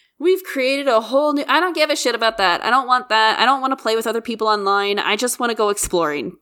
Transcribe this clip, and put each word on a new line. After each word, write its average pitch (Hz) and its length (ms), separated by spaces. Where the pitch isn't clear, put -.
we've 370 260
created 277 440
a 233 120
whole 269 340
new, 285 140
I 285 120
don't 349 160
give 302 160
a 294 40
shit 247 200
about 226 220
that. 175 260
I 220 80
don't 254 160
want 254 220
that. 220 300
I 214 60
don't 269 160
wanna 269 140
play 226 200
with 226 120
other 226 140
people 220 260
online. 202 500
I 202 180
just 240 240
wanna 240 140
go 220 160
exploring, 151 720